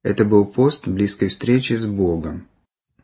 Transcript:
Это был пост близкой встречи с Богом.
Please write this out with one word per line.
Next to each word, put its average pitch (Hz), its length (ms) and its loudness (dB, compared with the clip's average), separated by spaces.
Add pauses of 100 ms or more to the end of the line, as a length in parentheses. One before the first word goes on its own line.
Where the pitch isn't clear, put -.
Это 101 240 0
был 104 200 4
пост 135 420 0
близкой 98 400 -2
встречи 120 460 -2
с 113 120 -4
Богом. 87 640 -4 (560)